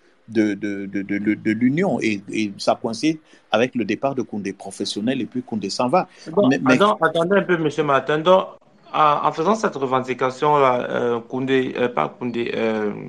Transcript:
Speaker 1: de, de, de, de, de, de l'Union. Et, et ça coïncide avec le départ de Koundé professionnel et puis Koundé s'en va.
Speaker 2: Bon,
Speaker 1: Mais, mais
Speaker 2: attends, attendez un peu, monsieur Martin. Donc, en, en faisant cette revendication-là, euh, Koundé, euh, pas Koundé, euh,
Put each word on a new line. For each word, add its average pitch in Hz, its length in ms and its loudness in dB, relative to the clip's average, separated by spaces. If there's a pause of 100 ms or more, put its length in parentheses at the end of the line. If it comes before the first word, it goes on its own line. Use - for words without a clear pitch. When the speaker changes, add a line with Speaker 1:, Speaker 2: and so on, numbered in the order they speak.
(280)
Speaker 1:
de, 107 280 2
de, 101 320 -6
de, 98 160 -6
de, 101 140 -4
de, 107 180 0
de 110 160 -2
l'Union. 131 500 0
Et, 104 280 -2
et 110 280 -4
ça 113 240 0
coïncide 143 380 -2 (300)
avec 113 260 0
le 113 100 -2
départ 127 300 -2
de 123 80 -4
Koundé 98 280 -6
professionnel 104 720 -6
et 104 40 -4
puis 123 160 -8
Koundé 101 280 -6
s'en 123 180 -2
va. 170 220 0 (240)
Speaker 2:
Bon, 202 160 4
Speaker 1:
Mais, 135 120 2
mais 131 120 4
Speaker 2:
attends, 208 280 4
attendez 170 360 2
un 185 60 2
peu, 180 120 2
monsieur 156 280 0
Martin. 143 340 2
Donc, 185 260 4 (500)
en, 147 300 4
en 151 80 2
faisant 170 240 0
cette 220 220 -2
revendication-là, 127 1120 2
euh, 120 320 0
Koundé, 131 560 0
euh, 123 100 0
pas 120 220 -2
Koundé, 117 440 -4
euh, 110 380 -2 (180)